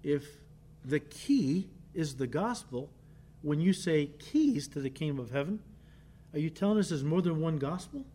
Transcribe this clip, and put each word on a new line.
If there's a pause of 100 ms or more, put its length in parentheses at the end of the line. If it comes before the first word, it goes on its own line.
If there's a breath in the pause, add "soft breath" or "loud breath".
If (460)
the
key (240)
is
the
gospel, (520 loud breath)
when
you
say (100)
keys
to
the
kingdom
of
heaven, (760 loud breath)
are
you
telling
us
there's
more
than
one
gospel?